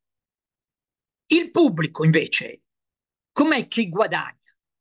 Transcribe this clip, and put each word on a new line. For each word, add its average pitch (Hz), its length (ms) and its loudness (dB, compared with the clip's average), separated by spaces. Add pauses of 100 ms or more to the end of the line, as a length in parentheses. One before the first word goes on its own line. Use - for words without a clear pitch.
(1300)
Il 330 260 0
pubblico 165 520 0
invece - 600 0 (640)
com'è 294 380 0
che 226 200 -4
guadagna? 165 520 -4 (400)